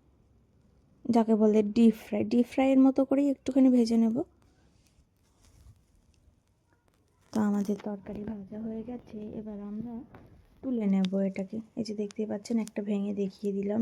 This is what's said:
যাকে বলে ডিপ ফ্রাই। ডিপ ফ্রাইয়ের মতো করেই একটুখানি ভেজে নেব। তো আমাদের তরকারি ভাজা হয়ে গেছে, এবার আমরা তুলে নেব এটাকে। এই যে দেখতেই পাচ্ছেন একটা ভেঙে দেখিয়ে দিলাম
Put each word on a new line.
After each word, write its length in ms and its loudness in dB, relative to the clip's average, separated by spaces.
যাকে 300 2
বলে 240 4
ডিপ 240 6
ফ্রাই। 280 -6
ডিপ 220 2
ফ্রাইয়ের 320 2
মতো 260 6
করেই 240 2
একটুখানি 400 2
ভেজে 280 4
নেব। 180 2
তো 60 -2
আমাদের 440 0
তরকারি 400 -10
ভাজা 380 -12
হয়ে 220 -8
গেছে, 340 -14
এবার 260 -10
আমরা 320 -10
তুলে 280 -4
নেব 240 2
এটাকে। 360 -6
এই 100 -6
যে 100 -10
দেখতেই 320 -8
পাচ্ছেন 320 -6
একটা 220 -8
ভেঙে 320 -4
দেখিয়ে 400 -6
দিলাম 280 -2